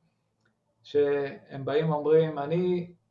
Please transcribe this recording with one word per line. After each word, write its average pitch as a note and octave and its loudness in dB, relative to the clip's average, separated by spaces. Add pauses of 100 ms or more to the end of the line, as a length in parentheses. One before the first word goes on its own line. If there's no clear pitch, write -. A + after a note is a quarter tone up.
(840)
שהם C#3+ -2
באים D#3 0
ואומרים, D3+ 2
"אני F3 -2 (180)